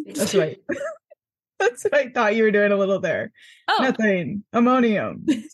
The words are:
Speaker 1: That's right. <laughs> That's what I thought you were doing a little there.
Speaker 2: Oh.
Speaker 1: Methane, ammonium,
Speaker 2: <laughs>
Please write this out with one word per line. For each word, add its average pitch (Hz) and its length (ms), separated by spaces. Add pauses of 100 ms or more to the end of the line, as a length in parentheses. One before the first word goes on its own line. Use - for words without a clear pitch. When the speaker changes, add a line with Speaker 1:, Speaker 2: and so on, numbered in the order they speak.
Speaker 1:
That's 285 260
right. 156 240 (100)
<laughs> - 920
That's 480 240
what 415 100
I 269 160
thought 220 260
you 226 80
were 214 80
doing 202 200
a 202 60
little 196 220
there. 151 320 (360)
Speaker 2:
Oh. 381 160
Speaker 1:
Methane, 202 680
ammonium, 233 760
Speaker 2:
<laughs> 247 260